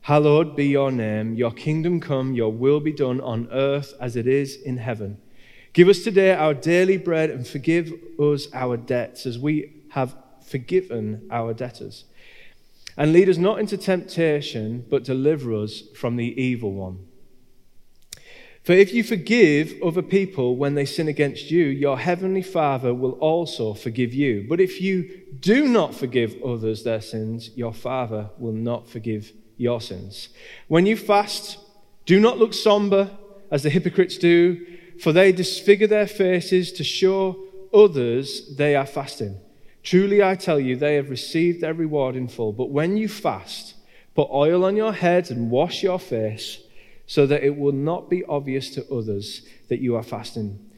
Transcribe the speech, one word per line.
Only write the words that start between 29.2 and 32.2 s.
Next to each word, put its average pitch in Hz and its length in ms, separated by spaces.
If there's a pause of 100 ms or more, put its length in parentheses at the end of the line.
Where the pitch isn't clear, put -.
your 120 240
sins. 95 480 (400)
When 170 180
you 214 100
fast, - 600 (480)
do 185 140